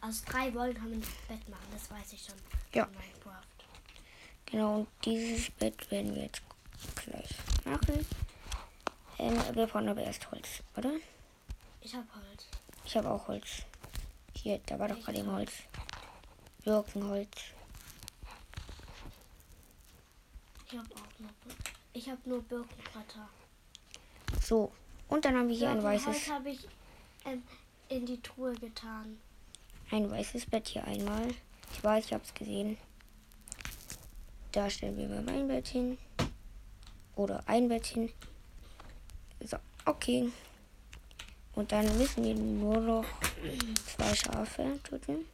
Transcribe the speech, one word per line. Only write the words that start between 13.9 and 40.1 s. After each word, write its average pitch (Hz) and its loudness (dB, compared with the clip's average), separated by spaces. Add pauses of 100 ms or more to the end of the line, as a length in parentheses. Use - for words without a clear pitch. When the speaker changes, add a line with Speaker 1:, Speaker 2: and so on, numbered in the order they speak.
Speaker 2:
Hier, - 0
da - -2
war 208 2
doch 214 0
Speaker 1:
Ich - -10
Speaker 2:
gerade 208 -2
eben 202 -2
Speaker 1:
auch. 196 0
Speaker 2:
Holz. 208 -2 (1120)
Birkenholz. 202 2 (3500)
Speaker 1:
Ich 247 -8
hab 226 -10
auch - -16
nur 214 -12 (140)
Bir-, 254 -12 (380)
ich 240 -8
hab 254 -6
nur 247 0
Birkenbretter. 220 -8 (1120)
Speaker 2:
So, 220 6 (360)
und 302 4
dann 262 8
haben 247 6
wir 233 4
hier 233 4
ein 220 6
Speaker 1:
Birkenholz 208 6
Speaker 2:
weißes 294 2
Speaker 1:
hab 277 -2
ich, 277 -6 (580)
ähm, 254 -4 (460)
in 254 0
die 240 -2
Truhe 254 -2
getan. 220 -8 (760)
Speaker 2:
ein 208 6
weißes 214 -2
Bett 220 2
hier - -2
einmal. 208 2 (460)
Ich - -8
weiß, 220 8
ich - -2
hab's 214 -4
gesehen. 208 -2 (1700)
Da 202 4
stellen - -2
wir 208 -2
mal 202 -2
mein 269 2
Bett 262 2
hin. 247 0 (1160)
Oder 196 2
ein 240 8
Bett 226 4
hin. 226 2 (1300)
So, - -4 (280)
okay. 247 4 (1200)